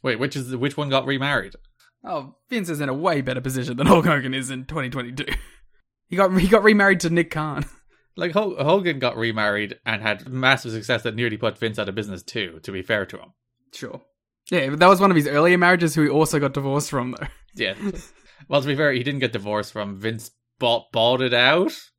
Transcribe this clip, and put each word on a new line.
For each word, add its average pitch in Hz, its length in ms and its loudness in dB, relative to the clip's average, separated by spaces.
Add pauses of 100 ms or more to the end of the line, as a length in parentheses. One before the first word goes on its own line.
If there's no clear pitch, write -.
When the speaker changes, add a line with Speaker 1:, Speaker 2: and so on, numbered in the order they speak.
Speaker 1:
Wait, 123 160 -2
which 131 180 -4
is, 131 180 -8
which 135 220 -2
one 147 140 -4
got 131 160 2
remarried? 135 480 -2 (500)
Speaker 2:
Oh, 143 300 -8 (160)
Vince 214 180 -4
is 151 140 -4
in 139 80 -4
a 127 40 -2
way 151 280 0
better 127 180 -4
position 127 380 -6
than 151 80 2
Hulk - 180 6
Hogan 131 300 0
is 131 160 -6
in 131 160 -10
twenty 143 240 -6
twenty-two. 131 340 -8
<laughs> - 840 -14
He 180 80 -4
got, 190 220 4
he 180 80 4
got 202 160 6
remarried 202 380 6
to 175 100 -2
Nick 170 200 2
Khan. 151 400 -6
<laughs> - 480 -20
Speaker 1:
Like, 170 140 -4
Ho-, 196 300 0
Hogan 170 360 2
got 127 180 -2
remarried 107 680 -2
and 110 160 -4
had 107 260 -4
massive 127 440 0
success 113 320 -2
that 113 100 -4
nearly 113 240 -2
put 110 200 -2
Vince 110 200 -4
out 101 100 -4
of 95 60 -8
business 98 280 -6
too, 87 420 -8
to 98 80 -12
be 95 100 -8
fair 104 240 -2
to - 120 -16
him. - 140 -20 (400)
Speaker 2:
Sure. - 300 -14 (480)
Yeah, 156 180 0
but 151 120 -6
that 180 80 10
was 190 120 8
one 196 100 6
of 175 60 6
his 143 100 4
earlier 160 320 4
marriages 175 360 4
who 156 80 4
he 147 80 4
also 156 280 2
got 139 140 0
divorced 139 380 -4
from, 127 220 -4
though. - 140 -10 (140)
<laughs> - 140 -20
Speaker 1:
Yeah. 98 200 -4 (720)
Well, 143 120 2
to 131 80 -6
be 139 80 -2
fair, 147 160 2
he 123 100 -2
didn't 139 180 -4
get 120 120 -2
divorced 104 400 -4
from. 101 260 -8
Vince 110 320 -8 (280)
bought, 120 340 0
bought 123 300 4
it 127 120 0
out. 151 380 4 (260)